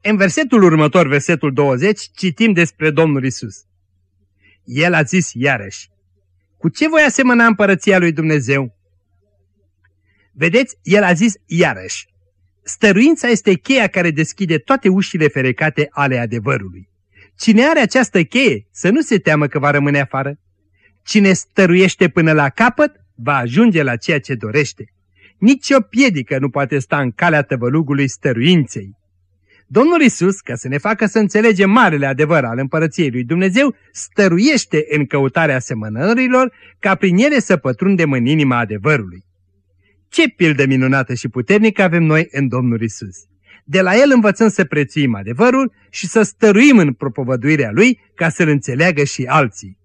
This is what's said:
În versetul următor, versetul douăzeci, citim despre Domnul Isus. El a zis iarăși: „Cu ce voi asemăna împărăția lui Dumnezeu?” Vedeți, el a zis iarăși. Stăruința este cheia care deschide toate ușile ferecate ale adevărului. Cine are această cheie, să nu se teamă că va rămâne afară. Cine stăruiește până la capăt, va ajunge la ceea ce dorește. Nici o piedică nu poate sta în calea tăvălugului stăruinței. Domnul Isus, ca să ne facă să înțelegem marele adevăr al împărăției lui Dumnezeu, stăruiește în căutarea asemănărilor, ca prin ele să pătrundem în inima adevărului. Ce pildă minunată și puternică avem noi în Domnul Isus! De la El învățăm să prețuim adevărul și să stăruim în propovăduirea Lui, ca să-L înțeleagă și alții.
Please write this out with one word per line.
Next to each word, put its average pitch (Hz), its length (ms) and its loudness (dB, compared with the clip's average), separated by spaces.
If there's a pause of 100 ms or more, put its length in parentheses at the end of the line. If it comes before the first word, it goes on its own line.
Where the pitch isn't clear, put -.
În 208 160 -2
versetul 202 460 2
următor, 156 440 4
versetul 143 460 -2
douăzeci, 139 480 0 (140)
citim 196 380 -2
despre 160 360 -2
Domnul 143 360 0
Isus. 117 300 -8 (1080)
El 156 300 -2
a 160 80 2
zis 175 320 -2
iarăși: 117 540 -6 (720)
„Cu 160 120 -4
ce - 180 -2
voi 311 140 2
asemăna 247 440 2
împărăția 196 540 2
lui 175 120 0
Dumnezeu?” 139 680 -2 (1600)
Vedeți, 170 480 -2
el 202 220 2
a 180 100 2
zis 196 200 2 (120)
iarăși. 135 600 -4 (580)
Stăruința 233 640 2
este 214 260 0
cheia 240 340 0
care 170 240 -2
deschide 156 460 -4
toate 262 320 0
ușile 185 380 0
ferecate 143 600 -2
ale 131 280 -4
adevărului. 104 720 -6 (480)
Cine 226 260 4
are 311 160 2
această 220 440 0
cheie, 190 480 -2
să - 180 -4
nu 277 120 2
se 226 160 -2
teamă 151 300 0
că 147 120 -6
va 143 120 0
rămâne 143 280 0
afară. 139 340 -6 (680)
Cine 196 300 2
stăruiește 185 760 0
până 160 220 0
la 143 180 2
capăt, 254 420 -2 (240)
va 131 200 -4
ajunge 151 480 0
la 123 120 -2
ceea 147 240 -4
ce 135 160 -8
dorește. 113 480 -4 (540)
Nici 262 320 2
o 269 120 4
piedică 180 580 -2
nu 139 100 -2
poate 139 300 -4
sta 147 200 -4
în 127 120 -2
calea 156 300 0
tăvălugului 139 680 -2
stăruinței. 123 880 -2 (720)
Domnul 311 320 2
Isus, 196 380 0
ca - 160 -10
să - 120 -12
ne 139 100 -4
facă 214 280 -2
să 214 140 -2
înțelegem 208 500 2
marele 202 360 2
adevăr 143 380 0
al 117 140 -6
împărăției 147 540 -2
lui 123 120 -6
Dumnezeu, 190 520 0 (160)
stăruiește 190 1000 0
în 147 160 -2
căutarea 139 500 -2
asemănărilor, 196 960 -2 (260)
ca 196 160 0
prin 180 220 0
ele 277 220 2
să 185 180 0
pătrundem 165 540 0
în 123 140 0
inima 139 320 0
adevărului. 107 680 -4 (840)
Ce 320 200 0
pildă 147 360 0
minunată 131 480 0
și 123 140 -8
puternică 202 540 0
avem 170 220 2
noi 156 280 0
în 139 160 -2
Domnul 120 340 -2
Isus! 107 340 -10 (500)
De 185 160 0
la 185 140 0
El 277 180 4
învățăm 214 360 2
să - 160 -2
prețuim 139 500 -2
adevărul 208 580 0 (160)
și - 180 -12
să 220 140 0
stăruim 226 560 4
în 147 160 4
propovăduirea 131 800 -2
Lui, 220 280 2 (160)
ca 165 140 -2
să-L 165 180 -2
înțeleagă 143 560 0
și - 200 -6
alții. 120 600 -4